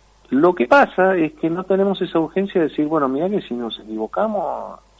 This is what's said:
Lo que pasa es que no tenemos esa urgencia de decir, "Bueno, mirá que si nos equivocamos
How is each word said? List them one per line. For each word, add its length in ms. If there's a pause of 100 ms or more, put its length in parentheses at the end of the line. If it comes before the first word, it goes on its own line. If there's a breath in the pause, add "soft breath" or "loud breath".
(300)
Lo 240
que 120
pasa 500
es 180
que 160
no 140
tenemos 360
esa 180
urgencia 420
de 80
decir, 180
"Bueno, 220
mirá 200
que 140
si 120
nos 240
equivocamos 1040 (200)